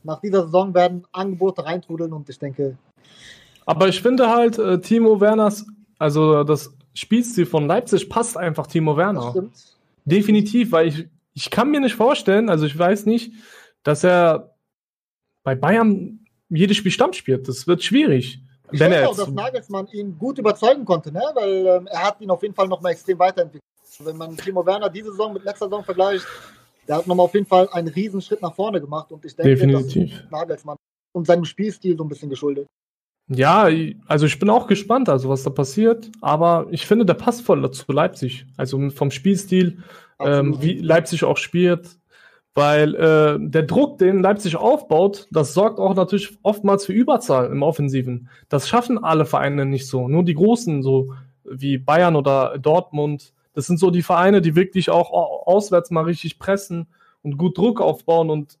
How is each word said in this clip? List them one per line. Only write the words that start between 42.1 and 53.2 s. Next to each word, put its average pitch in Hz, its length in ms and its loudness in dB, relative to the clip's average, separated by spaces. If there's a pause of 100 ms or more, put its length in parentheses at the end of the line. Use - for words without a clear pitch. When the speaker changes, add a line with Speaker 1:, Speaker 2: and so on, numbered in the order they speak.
Speaker 2:
weil, 151 420 2
äh, 151 440 4
der 156 220 0
Druck, 240 360 0
den 190 220 4
Leipzig 190 360 0
aufbaut, 202 760 0
das 151 240 0
sorgt 214 240 2
auch 190 160 0
natürlich 190 480 -2
oftmals 202 440 0
für 190 60 -6
Überzahl 208 600 2
im 139 100 -2
Offensiven. 135 640 -2 (200)
Das 139 200 -2
schaffen 240 340 0
alle 160 220 2
Vereine 143 400 0
nicht 135 220 -4
so, 127 220 -4
nur 170 160 2
die 170 100 0
Großen, 185 480 0
so 135 320 0 (300)
wie 135 340 -6
Bayern 156 380 2
oder 139 420 0
Dortmund. 151 760 -2 (220)